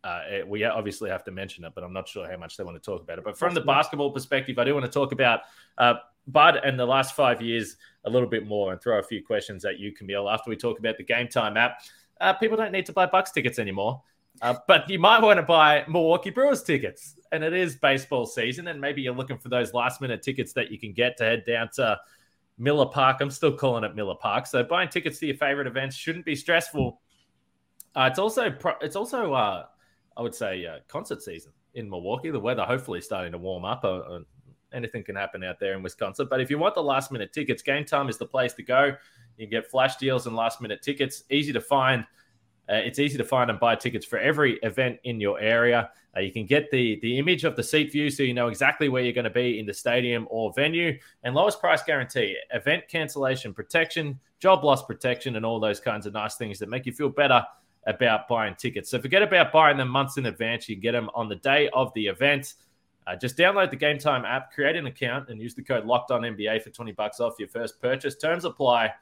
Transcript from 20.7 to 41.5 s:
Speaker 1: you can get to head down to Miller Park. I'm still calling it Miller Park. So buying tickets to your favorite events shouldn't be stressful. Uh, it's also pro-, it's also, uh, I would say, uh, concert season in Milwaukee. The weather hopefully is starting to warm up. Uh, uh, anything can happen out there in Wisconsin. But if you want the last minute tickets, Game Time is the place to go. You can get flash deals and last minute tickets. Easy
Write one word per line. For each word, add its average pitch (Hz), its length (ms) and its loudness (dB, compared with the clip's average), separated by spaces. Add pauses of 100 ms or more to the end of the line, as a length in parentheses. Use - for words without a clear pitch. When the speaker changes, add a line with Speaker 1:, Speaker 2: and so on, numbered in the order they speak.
Speaker 1:
you 110 80 -12
can 107 120 -12
get 120 260 0
to 117 60 0
head 113 220 0
down 117 280 -2
to 113 240 0 (640)
Miller 139 260 4
Park. 131 340 2
I'm 143 100 0
still 143 220 2
calling 117 320 0
it 104 100 -6
Miller 98 220 -4
Park. 117 280 -2
So 123 200 0
buying 170 240 0
tickets 165 320 -6
to 160 60 -4
your 135 100 -2
favorite 139 320 -2
events 135 260 -4
shouldn't 165 300 -8
be 165 100 -4
stressful. 143 680 -2 (960)
Uh, 131 160 4
it's 131 80 -4
also 220 320 0
pro-, 151 300 -4
it's - 160 -6
also, 220 360 -2
uh, 104 340 0 (500)
I 117 60 -8
would 117 120 -6
say, 95 320 -6
uh, 78 220 -12
concert - 340 -10
season 82 300 -14 (220)
in 110 140 -12
Milwaukee. 98 420 -6
The 131 100 -6
weather 113 240 -2
hopefully 120 340 -4
is 85 60 -10
starting 92 260 -8
to 87 80 -12
warm 90 260 -8
up. 117 200 -6
Uh, 92 140 -2
uh, 87 220 -14 (520)
anything 117 320 -10
can 101 100 -12
happen 98 300 -6
out 90 160 -10
there 98 140 -2
in 95 100 -10
Wisconsin. 98 440 -6
But 131 120 0
if 131 100 -4
you 147 80 -2
want 196 160 0
the 175 80 -2
last 135 300 -2
minute 110 200 -8
tickets, 139 300 -4
Game 143 220 0
Time 143 240 0
is 113 100 -6
the 113 80 -8
place 123 280 -2
to - 100 -16
go. 135 320 4 (400)
You 110 100 -14
can 101 40 -12
get 113 200 -4
flash 131 260 2
deals 131 300 0
and 113 80 -6
last 113 260 -2
minute 107 220 -8
tickets. 139 480 -4
Easy 143 220 2